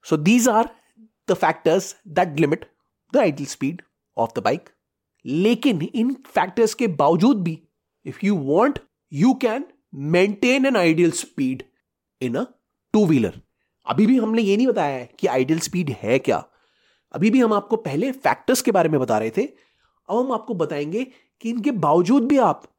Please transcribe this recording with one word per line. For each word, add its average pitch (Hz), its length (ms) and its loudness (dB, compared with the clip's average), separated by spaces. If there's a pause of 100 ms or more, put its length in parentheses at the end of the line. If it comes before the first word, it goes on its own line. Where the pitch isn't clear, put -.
(100)
So 160 80 0
these 226 300 2
are 226 200 2 (600)
the 180 100 2
factors 170 540 0 (180)
that 170 240 -2
limit - 240 0 (560)
the 220 160 2
ideal 139 240 -10
speed 147 220 -6 (400)
of 113 100 -2
the 117 140 -8
bike। 117 260 -2 (580)
लेकिन 196 560 0
इन 247 340 -2 (100)
फैक्टर्स 220 480 -2
के 247 120 -2
बावजूद 170 560 2
भी 160 200 -6 (440)
if 127 80 -12 (100)
you 202 100 2
want, 170 440 0 (440)
you 254 120 4 (100)
can 233 180 -2 (380)
maintain 196 600 2
an 269 120 2
ideal 170 400 2 (120)
speed 131 380 -6 (600)
in 123 140 -4
a 220 100 -4 (500)
two 214 100 4
wheeler। 123 240 2 (560)
अभी 208 200 2
भी 262 120 4
हमने 220 240 0
ये 196 140 2
नहीं 247 100 2
बताया 165 300 -2
है 123 220 -12
कि 190 80 -2
आइडियल 131 340 0
स्पीड 165 300 -4
है 117 280 -2
क्या, - 280 -2 (680)
अभी 196 180 0
भी 254 100 4
हम 220 120 2
आपको 208 240 -2
पहले 196 360 -4
फैक्टर्स - 500 -2
के - 80 0
बारे 175 180 2
में 156 120 0
बता 117 180 0
रहे 110 120 -2
थे। 190 120 -2 (680)
अब 196 80 -2
हम 262 140 -2
आपको 220 220 -6
बताएंगे 160 520 -4 (340)
कि 226 100 -8
इनके 240 200 -4
बावजूद 180 580 2
भी 285 100 4
आप 202 240 2 (160)